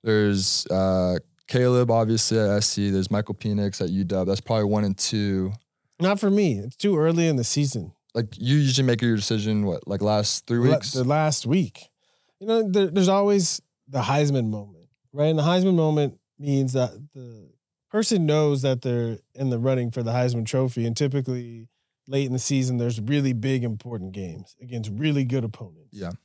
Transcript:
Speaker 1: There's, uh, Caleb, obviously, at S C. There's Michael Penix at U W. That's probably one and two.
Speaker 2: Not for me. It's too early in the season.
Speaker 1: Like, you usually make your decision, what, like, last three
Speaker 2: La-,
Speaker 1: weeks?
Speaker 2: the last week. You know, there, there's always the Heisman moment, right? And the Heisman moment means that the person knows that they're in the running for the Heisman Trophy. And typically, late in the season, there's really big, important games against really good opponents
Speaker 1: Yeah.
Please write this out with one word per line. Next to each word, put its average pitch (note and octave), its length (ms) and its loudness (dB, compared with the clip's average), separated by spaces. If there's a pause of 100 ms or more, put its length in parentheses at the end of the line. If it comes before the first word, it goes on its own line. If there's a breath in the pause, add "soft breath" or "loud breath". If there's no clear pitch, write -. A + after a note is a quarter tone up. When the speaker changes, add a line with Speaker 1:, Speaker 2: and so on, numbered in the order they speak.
Speaker 1:
There's, G#2 640 0
uh, F#2 520 0 (280)
Caleb, B2 440 2
obviously, A2+ 480 2
at G#2 100 2
S G#2 200 2
C. G2+ 200 -2
There's F#2+ 220 0
Michael G#2 240 -2
Penix G2+ 460 -4
at F#2 80 -2
U F#2+ 140 0
W. F#2 220 -2
That's G2 160 -2
probably A2 240 0
one G#2 180 0
and G2 140 -2
two. G2 540 -2 (480)
Speaker 2:
Not F#3+ 200 0
for G#3 100 0
me. G3 300 2
It's A2 160 -12
too G3+ 220 0
early E3 300 2
in D#3 80 2
the A#2+ 80 0
season. B2+ 500 -2 (200)
Speaker 1:
Like, A2+ 140 -2 (100)
you A#2+ 200 2
usually C3+ 280 2
make A#2+ 160 2
your A#2 140 2
decision, G#2 500 0
what, F#2 220 -4
like, G2 140 -4
last G#2 440 0
three A#2+ 140 0
Speaker 2:
La-, C3+ 160 6
Speaker 1:
weeks? - 160 -4
Speaker 2:
the C3 120 -2
last D3+ 420 0
week. C3 440 -2 (500)
You G3+ 80 -10
know, A3 220 2
there, G3 180 2
there's F3+ 220 4
always G3 520 2 (260)
the C3+ 140 -4
Heisman C#3 480 2
moment, G2+ 360 -10 (260)
right? D3 160 0
And D#3+ 120 2
the D3 40 2
Heisman F#3 320 4
moment D3+ 440 2 (180)
means C#3 360 0
that B2+ 180 0 (220)
the A#2 360 -20 (400)
person G#3 360 2
knows D3 360 2
that C3 200 0
they're A#2+ 360 -2 (160)
in C3+ 160 -4
the A#2+ 100 -2
running B2 320 0
for B2 120 -6
the A2+ 80 -2
Heisman B2 340 0
Trophy. B2+ 400 -2
And A#2 120 -2
typically, B2+ 720 -4 (380)
late C#3 180 0
in B2+ 80 -2
the B2+ 60 -2
season, B2+ 380 0
there's A#2+ 240 -2
really C#3 320 0
big, B2 300 -2
important G#2+ 480 -8
games F#2+ 500 -12
against A#2+ 320 -8
really C#3+ 320 0
good B2+ 180 -2
opponents G2+ 480 -12
Speaker 1:
Yeah. F#2 200 -10 (140)